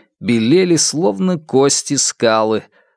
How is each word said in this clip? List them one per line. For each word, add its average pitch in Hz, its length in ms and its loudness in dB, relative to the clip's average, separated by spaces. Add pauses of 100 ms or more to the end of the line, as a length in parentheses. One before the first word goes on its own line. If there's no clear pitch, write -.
(200)
белели, 127 560 2
словно 185 600 -2
кости, 139 580 0
скалы 110 680 0 (320)